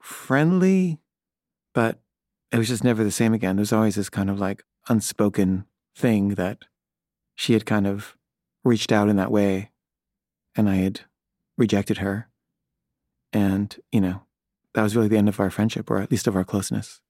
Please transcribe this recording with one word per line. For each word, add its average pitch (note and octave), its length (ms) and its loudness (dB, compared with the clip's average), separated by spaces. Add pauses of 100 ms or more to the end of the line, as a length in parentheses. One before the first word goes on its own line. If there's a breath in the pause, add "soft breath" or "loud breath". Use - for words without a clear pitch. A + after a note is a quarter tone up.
friendly, F3+ 960 0 (720)
but A2+ 280 0 (500)
it A#2+ 60 0
was A2 100 2
just A#2 160 -2
never A2+ 200 2
the G#2 80 0
same A2+ 220 0
again. F#2+ 220 -2
There G2+ 60 0
was G#2 120 0
always G#2+ 220 2
this G2+ 140 -6
kind G2 200 -4
of, G2 100 -4
like, G2 240 -6 (260)
unspoken G2+ 760 0 (300)
thing G#2 400 2
that F#2+ 300 -6 (680)
she - 180 -2
had G#2+ 120 2
kind G#2 220 0
of G2+ 300 -8 (460)
reached A#2 280 2
out G#2 180 4
in G#2 80 4
that F#2+ 140 0
way, G2+ 400 0 (840)
and G#2 140 2
I F#2+ 60 2
had F#2+ 260 -2 (560)
rejected G#2 420 0
her. G2 300 -6 (1040)
And, G2+ 420 0 (160)
you A2 100 2
know, F#2 220 -4 (500)
that A2 100 2
was G#2 120 0
really A2+ 120 2
the G#2+ 100 2
end G#2 120 4
of G2+ 100 -6
our G2 100 0
friendship, - 420 -4
or G2+ 80 0
at G2 120 -4
least A2 160 -2
of G2+ 80 0
our F#2 80 0
closeness. - 680 -6